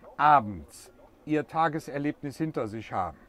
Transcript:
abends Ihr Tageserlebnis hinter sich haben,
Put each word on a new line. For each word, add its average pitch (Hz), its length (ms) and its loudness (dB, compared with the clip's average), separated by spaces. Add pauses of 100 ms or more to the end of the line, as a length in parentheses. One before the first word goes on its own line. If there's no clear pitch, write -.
(160)
abends 110 760 2 (320)
Ihr 151 220 0
Tageserlebnis 147 920 -4
hinter 156 300 -4
sich 107 240 -10
haben, 90 260 -4 (100)